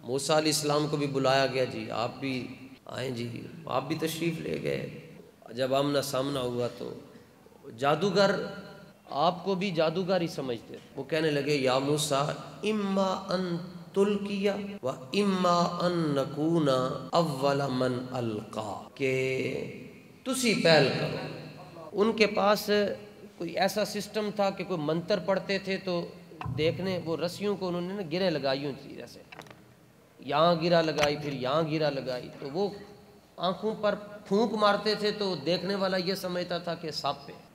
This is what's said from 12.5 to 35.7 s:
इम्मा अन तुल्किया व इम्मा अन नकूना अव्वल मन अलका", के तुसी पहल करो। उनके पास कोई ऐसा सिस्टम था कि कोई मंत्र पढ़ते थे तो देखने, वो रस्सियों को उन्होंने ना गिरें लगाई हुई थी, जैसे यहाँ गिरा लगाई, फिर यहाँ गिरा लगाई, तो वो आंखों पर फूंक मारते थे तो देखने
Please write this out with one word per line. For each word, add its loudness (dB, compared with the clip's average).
इम्मा 2
अन 0
तुल्किया 2
व -2
इम्मा 4
अन 2
नकूना 4
अव्वल 2
मन 2
अलका", -4
के 0
तुसी 2
पहल 8
करो। -6
उनके 4
पास 2
कोई -8
ऐसा 0
सिस्टम -4
था 0
कि -8
कोई -4
मंत्र 0
पढ़ते 0
थे -2
तो -2
देखने, 0
वो -4
रस्सियों -2
को -4
उन्होंने -4
ना -6
गिरें 2
लगाई 0
हुई -2
थी, -12
जैसे -16
यहाँ 6
गिरा 6
लगाई, 2
फिर -4
यहाँ 0
गिरा 0
लगाई, -6
तो -8
वो -2
आंखों 0
पर 2
फूंक 4
मारते 4
थे 0
तो -2
देखने 0